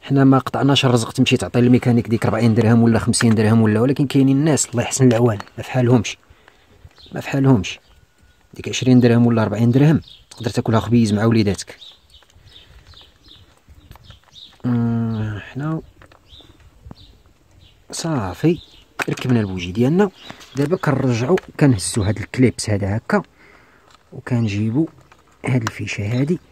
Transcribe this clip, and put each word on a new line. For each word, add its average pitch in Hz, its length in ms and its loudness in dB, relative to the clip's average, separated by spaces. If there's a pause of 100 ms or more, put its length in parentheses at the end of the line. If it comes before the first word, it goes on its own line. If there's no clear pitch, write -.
حنا 139 220 0
ما 135 140 6
قطعناش 131 480 -2
الرزق 120 260 2
تمشي 127 260 0
تعطي 98 220 -2
الميكانيك 120 480 2
ديك 110 180 -2
ربعين 110 280 2
درهم 113 300 4
ولا 113 160 2
خمسين 113 360 0
درهم 110 260 4
ولا، 107 180 2
ولكن 131 280 0
كاينين 135 300 2
الناس 151 320 0
الله 117 140 -4
يحسن 131 240 2
العوان 117 300 2 (200)
ما 107 60 -12
فحالهمش، 123 540 0 (960)
ما - 100 -12
فحالهمش. 135 580 0 (720)
ديك - 160 -12
عشرين 127 300 4
درهم 120 260 4
ولا 113 180 2
ربعين 107 280 0
درهم 139 300 4 (280)
تقدر 113 200 -8
تاكلها 113 300 0
خبيز 110 340 2
مع 104 120 0
وليداتك. 110 520 -2 (3000)
أمم، 117 760 -4
حنا 156 420 -8 (2000)
صافي 151 680 -4 (500)
ركبنا 123 300 -2
البوجي 92 320 -6
ديالنا. 156 400 0 (440)
دابا 143 220 -4
كنرجعو 127 580 -2 (240)
كنهزو 117 440 0
هاد 98 140 -2
الكليبس - 520 -2
هذا 101 280 -4
هكا، - 260 -4 (920)
وكنجيبو 113 720 -4 (580)
هاد 123 160 -2
الفيشه 107 580 -8
هادي 151 200 -2 (120)